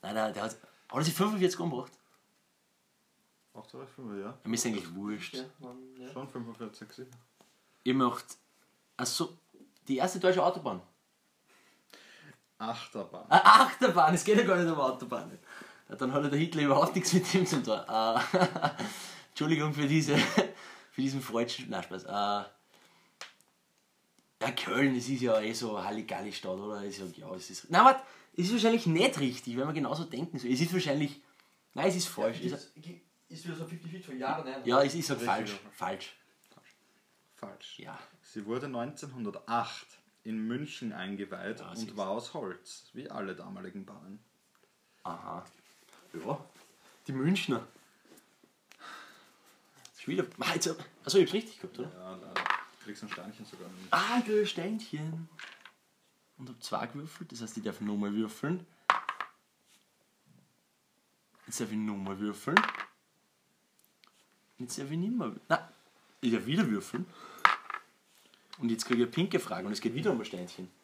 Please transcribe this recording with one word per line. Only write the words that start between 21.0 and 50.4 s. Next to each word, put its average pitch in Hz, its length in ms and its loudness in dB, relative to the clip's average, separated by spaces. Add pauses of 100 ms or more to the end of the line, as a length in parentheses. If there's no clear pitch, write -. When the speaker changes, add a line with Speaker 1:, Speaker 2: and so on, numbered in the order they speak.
Speaker 1:
diesen 135 180 0
freudschen, 120 480 -4
nein, 95 140 -4
Spaß. 95 220 -10
Äh, 101 440 -2 (1900)
ja, - 160 -2
Köln, 127 400 2
es 123 120 -4
ist 131 120 -2
ja 113 200 4
eh 110 120 -4
so 110 300 -4
Halligalli-Stadt, 101 760 -6
oder? 101 260 -8
Ich 98 140 -8
sag, 92 200 -10
ja, - 160 -14
es - 160 -12
ist, - 200 -14
nein, 190 140 6
warte, 262 180 10 (320)
es 180 120 0
ist 208 60 0
wahrscheinlich 226 340 4
nicht 170 340 4
richtig, 123 380 -2
wenn 135 80 0
wir 156 80 -4
genauso 143 300 -2
denken. 139 340 -6
So, 120 100 -6
es 127 120 2
ist 170 120 2
wahrscheinlich, 147 480 0 (540)
nein, 175 140 2
es 180 80 2
ist 175 120 -2
falsch. - 320 -2
Speaker 3:
Ja, 180 140 -2
Speaker 1:
Es - 100 -12
ist - 120 -20
Speaker 3:
ist, 160 100 -20 (420)
ist 165 180 -18
wieder 160 100 -6
so 160 100 -8
fifty 165 220 -12
fifty 180 180 -12
von 131 120 -10
Jahren, 135 280 -4
ne? 131 180 -8
Speaker 1:
ja, 123 180 6
es 139 120 2
ist, 170 60 -2
ich - 60 -4
sag 131 100 0
Speaker 2:
Richtig, 113 120 -4
Speaker 1:
falsch, 104 240 0
Speaker 2:
ja. - 200 -14
Speaker 1:
falsch. - 440 -8 (1200)
Speaker 2:
Falsch. - 440 -16
Speaker 1:
Ja. - 180 -16 (240)
Speaker 2:
Sie 104 240 -12
wurde 127 220 -4
neunzehnhundertacht 120 1160 -6 (380)
in 110 220 -4
München 127 460 -6
eingeweiht 95 680 -8
Speaker 1:
Ja, 92 100 -14
Speaker 2:
und 90 60 -12
Speaker 1:
siehst. 104 200 -10
Speaker 2:
war 95 120 -4
aus 110 260 -6
Holz, - 600 -12
wie - 160 -12
alle 95 260 -8
damaligen 95 480 -12
Bahnen. 98 340 -18 (840)
Speaker 1:
Aha. 87 420 -10 (680)
Ja. - 320 -6 (640)
Die 139 60 -6
Münchner. 135 540 2 (2250)
Schon - 160 -4
wieder. 185 100 2 (140)
Ah, 170 160 0